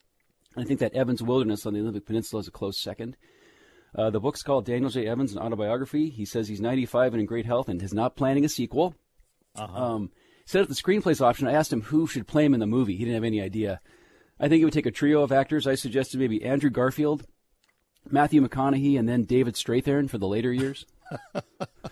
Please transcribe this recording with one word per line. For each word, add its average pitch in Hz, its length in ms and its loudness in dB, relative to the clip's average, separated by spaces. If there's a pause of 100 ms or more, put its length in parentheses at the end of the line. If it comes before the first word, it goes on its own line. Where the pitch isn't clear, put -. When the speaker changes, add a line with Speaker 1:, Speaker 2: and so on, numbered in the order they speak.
(540)
Speaker 1:
And 123 100 -6
I - 20 -10
think 139 140 -2
that 117 140 -2
Evans 123 280 0
Wilderness 113 440 0
on 104 80 -4
the 104 60 -2
Olympic 104 260 -6
Peninsula 110 340 -4
is 98 80 -10
a - 40 -18
close - 260 -6
second. 113 380 -10 (760)
Uh, 110 160 0
the 107 100 -2
book's 135 220 -4
called 131 240 0
Daniel 123 240 -2
J. 113 160 -4
Evans, 120 260 -2
an 98 60 -10
autobiography. 123 720 -2
He 110 160 -8
says 110 220 -4
he's 104 120 -8
ninety-five 123 540 0
and 113 60 0
in 107 60 0
great 117 200 -4
health 131 240 -2
and 90 120 -6
is 98 120 -8
not 117 220 -2
planning 139 280 2
a 156 40 2
sequel. 147 460 -2 (600)
Speaker 2:
Uh-huh. 107 300 -8 (100)
Speaker 1:
Um, 101 160 -6 (340)
he - 60 -20
said 185 120 4
if 190 60 2
the 143 60 -4
screenplay's 185 480 2
option, 123 260 4
I 120 40 2
asked 156 200 2
him 120 100 0
who 156 240 2
should 117 200 -6
play 151 180 4
him 147 80 6
in 120 80 4
the 107 60 0
movie. 110 300 2
He 107 80 -4
didn't 117 100 -2
have 113 100 -2
any 110 160 0
idea. 98 400 -4 (580)
I 143 100 0
think 160 120 6
it 160 40 6
would 151 100 2
take 147 120 0
a 120 40 0
trio 147 320 2
of 135 100 0
actors. 135 340 2
I 135 100 2
suggested 131 440 -2
maybe 110 240 0
Andrew 139 240 2
Garfield, 139 560 0 (840)
Matthew 143 360 6
McConaughey, 135 520 2
and 113 100 2
then 120 160 2
David 123 300 2
Strathairn 139 560 0
for 117 80 -6
the 98 100 -2
later 117 240 0
years. 135 320 -4 (260)
<laughs> 151 60 -10 (760)